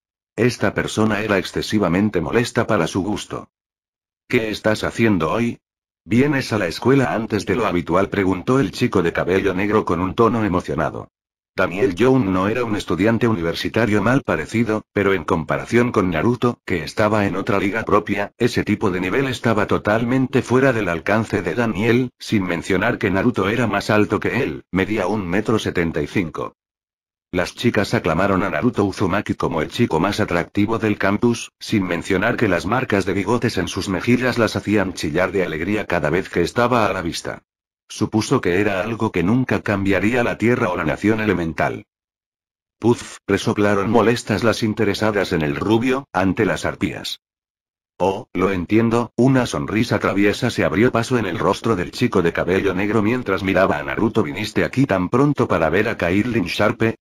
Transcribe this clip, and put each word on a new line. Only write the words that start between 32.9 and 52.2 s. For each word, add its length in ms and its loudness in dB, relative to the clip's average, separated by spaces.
de 80 -2
bigotes 440 -2
en 100 -2
sus 220 -6
mejillas 480 0
las 180 2
hacían 380 0
chillar 400 0
de 100 0
alegría 440 -4
cada 220 0
vez 200 -2
que 120 0
estaba 440 0
a 80 0
la 80 -6
vista. 400 -8
Supuso 500 0
que 220 2
era 200 0
algo 300 -2
que 120 0
nunca 380 2
cambiaría 600 0
la 140 -4
tierra 320 2
o 80 -4
la 80 -2
nación 340 0
elemental. 640 -2
"Puf", 380 0
resoplaron 640 0
molestas 560 2
las 180 0
interesadas 720 0
en 80 2
el 160 -2
rubio, 560 0
ante 320 2
las 200 -2
arpías. 540 -6
"Oh, 340 0
lo 180 0
entiendo", 640 2
una 320 4
sonrisa 500 0
traviesa 540 0
se 120 0
abrió 280 2
paso 260 0
en 80 -2
el 140 -4
rostro 360 0
del 160 -4
chico 300 0